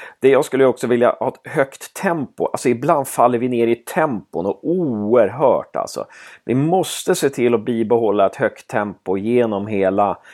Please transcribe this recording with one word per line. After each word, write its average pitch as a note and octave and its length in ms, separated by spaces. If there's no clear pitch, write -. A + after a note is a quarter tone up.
Det C3 100
jag D3+ 160
skulle C3+ 200
också B2 220
vilja A#2+ 320
ha A#2+ 80
ett - 260
högt C#3 400
tempo, E3 520
alltså - 240
ibland C3+ 380
faller B2 320
vi B2 100
ner A#2 180
i A#2 80
tempon A2+ 720
och G2 160
oerhört A#2+ 1120
alltså. - 300
Vi A#2 100
måste E3+ 600
se D3+ 140
till A#2+ 240
att G#2+ 120
bibehålla A2+ 600
ett F#2+ 100
högt - 320
tempo G2+ 500
genom G#2+ 500
hela G2 500